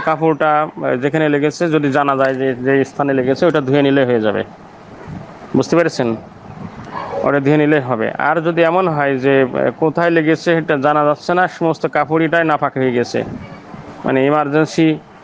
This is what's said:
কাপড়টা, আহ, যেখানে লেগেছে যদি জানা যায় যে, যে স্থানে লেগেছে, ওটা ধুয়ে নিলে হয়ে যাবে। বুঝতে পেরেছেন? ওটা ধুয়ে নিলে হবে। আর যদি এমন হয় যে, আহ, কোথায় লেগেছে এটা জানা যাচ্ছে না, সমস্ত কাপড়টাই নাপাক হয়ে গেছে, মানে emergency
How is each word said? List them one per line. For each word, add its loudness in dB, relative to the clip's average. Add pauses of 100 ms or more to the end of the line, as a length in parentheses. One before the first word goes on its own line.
কাপড়টা, 2
আহ, -2
যেখানে 0
লেগেছে 0
যদি 0
জানা 2
যায় 2
যে, -2
যে 2
স্থানে -2
লেগেছে, 0
ওটা 2
ধুয়ে 2
নিলে 4
হয়ে 2
যাবে। 0 (1120)
বুঝতে 0
পেরেছেন? 0 (1080)
ওটা 2
ধুয়ে 2
নিলে 4
হবে। -2
আর -2
যদি 0
এমন 2
হয় 0
যে, 2
আহ, 0
কোথায় 0
লেগেছে 2
এটা -2
জানা 2
যাচ্ছে 0
না, 2
সমস্ত -2
কাপড়টাই 0
নাপাক 0
হয়ে 0
গেছে, -2 (840)
মানে 2
emergency 2 (240)